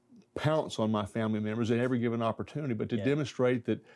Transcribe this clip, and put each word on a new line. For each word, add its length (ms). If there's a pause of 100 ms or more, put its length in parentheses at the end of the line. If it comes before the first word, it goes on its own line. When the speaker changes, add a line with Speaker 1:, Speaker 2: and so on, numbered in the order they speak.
(360)
Speaker 1:
pounce 440
on 120
my 140
family 360
members 280
at 100
every 200
given 220
opportunity, 520
but 160
to 80
Speaker 2:
Yeah. 80
Speaker 1:
demonstrate 600
that 180 (120)